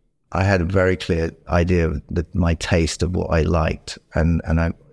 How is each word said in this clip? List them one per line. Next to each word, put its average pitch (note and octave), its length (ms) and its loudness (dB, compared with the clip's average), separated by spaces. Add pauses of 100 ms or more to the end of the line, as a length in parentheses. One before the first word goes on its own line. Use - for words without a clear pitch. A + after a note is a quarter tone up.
(320)
I F2 120 0
had G2 180 2
a E2 40 0
very F#2 300 2
clear E2 360 -2 (180)
idea F2 380 2
of C#2+ 220 -4
the, E2+ 240 -2
my E2+ 220 2
taste - 480 -2
of F2 120 -2
what E2+ 120 -2
I E2 140 0
liked. E2 560 -2 (180)
And, D#2+ 300 2
and D#2+ 160 0
I, E2+ 100 0 (220)